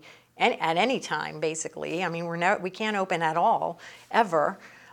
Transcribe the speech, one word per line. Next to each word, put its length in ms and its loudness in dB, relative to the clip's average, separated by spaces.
an-, 180 4
at 220 0
any 240 2
time, 400 -6
basically. 640 -4
I 40 0
mean, 180 -4
we're 100 -4
no-, 220 2
we 120 -6
can't 260 -4
open 260 0
at 140 2
all, 440 2
ever, 460 2